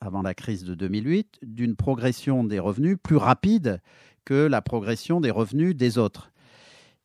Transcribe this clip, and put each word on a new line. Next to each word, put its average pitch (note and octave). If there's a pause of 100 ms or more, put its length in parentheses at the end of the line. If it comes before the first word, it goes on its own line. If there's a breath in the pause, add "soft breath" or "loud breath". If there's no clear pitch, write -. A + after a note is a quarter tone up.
avant G2
la F#2
crise F#2+
de F2+
deux F2+
mille G#2+
huit, G3+
d'une A#2
progression B2
des G#2
revenus A#2
plus D#3
rapide C3 (440 soft breath)
que C#3
la C3
progression A#2
des C3+
revenus B2
des B2
autres. - (720 soft breath)